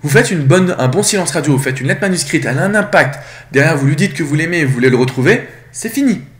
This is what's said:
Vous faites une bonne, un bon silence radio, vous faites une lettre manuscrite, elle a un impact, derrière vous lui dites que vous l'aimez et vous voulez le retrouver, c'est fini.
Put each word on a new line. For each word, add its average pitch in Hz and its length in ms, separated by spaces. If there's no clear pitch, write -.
Vous 147 60
faites 139 200
une 165 140
bonne, 180 340
un 127 100
bon 147 140
silence 190 300
radio, 147 260
vous 139 60
faites 131 180
une 131 60
lettre 190 140
manuscrite, 175 440
elle 127 140
a 175 40
un 202 120
impact, 190 440
derrière 147 260
vous 135 100
lui 143 80
dites 196 180
que - 80
vous 147 140
l'aimez 165 240
et 151 60
vous 131 80
voulez 123 180
le 120 60
retrouver, 131 500
c'est - 180
fini. 247 320